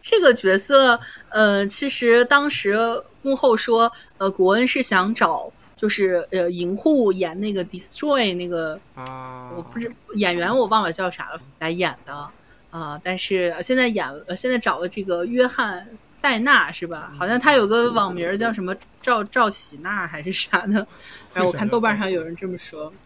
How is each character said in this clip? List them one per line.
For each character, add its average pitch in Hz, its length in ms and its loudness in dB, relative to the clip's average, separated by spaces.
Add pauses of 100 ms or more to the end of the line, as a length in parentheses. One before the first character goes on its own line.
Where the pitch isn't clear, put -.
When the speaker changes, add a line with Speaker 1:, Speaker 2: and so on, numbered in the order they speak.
Speaker 1:
这 440 200 2
个 294 140 8
角 190 220 2
色， 262 420 4 (300)
呃， 202 380 2
其 277 220 -4
实 240 360 4
当 285 240 4
时 208 280 -2 (460)
幕 269 140 0
后 247 200 4
说， 226 340 2 (280)
呃， 196 120 0
古 190 180 2
恩 226 180 4
是 262 160 0
想 196 320 0
找， 170 380 -2 (240)
就 214 120 0
是， 185 420 0
呃， 180 200 0
银 175 260 -4
护 247 360 4
演 185 280 -2
那 208 120 -4
个 185 120 -2
Destroy 220 720 -2
那 180 120 -6
个， 165 320 -6 (140)
Speaker 2:
啊。 127 640 -14
Speaker 1:
我 170 60 -12
不 - 160 -12
知-， 233 140 -8 (220)
演 185 220 0
员 180 200 0
我 247 100 2
忘 214 160 2
了 170 100 -2
叫 185 180 -4
啥 - 200 -14
了， 165 100 -14 (180)
来 160 120 -4
演 170 260 -2 (100)
的。 143 240 -14 (400)
啊， 156 340 -10
但 185 140 -4
是 180 440 -2
现 254 140 0
在 254 100 2
演、 208 220 -2 (180)
呃， 180 80 -8
现 247 160 -4
在 254 80 0
找 175 200 -2
了 175 100 -4
这 196 160 -8
个 175 220 -2
约 247 200 2
翰· 214 360 -4 (260)
塞 254 300 -2
纳 220 340 4
是 - 140 -10
吧？ 160 260 -10
Speaker 2:
嗯。 143 60 -16
Speaker 1:
好 180 80 -2
像 233 120 2
他 294 140 4
有 240 140 6
个 233 260 2
网 202 220 0
名 170 120 -4
儿 190 80 -2
叫 226 160 -2
什 208 140 -6
么 185 100 -4 (280)
赵， 233 220 0
赵 220 260 2
喜 - 280 -12
娜 185 280 -6
还 151 160 -10
是 180 100 -6
啥 - 340 -2
的， 208 200 0 (220)
Speaker 2:
<laughs> - 260 -20
Speaker 1:
然 185 100 0
后 180 60 2
我 - 20 -4
看 208 160 -2
豆 233 100 2
瓣 220 200 0
上 190 120 -2
有 170 140 -2
人 165 100 -10
这 185 140 -10
么 180 80 -8
说。 156 340 -14 (160)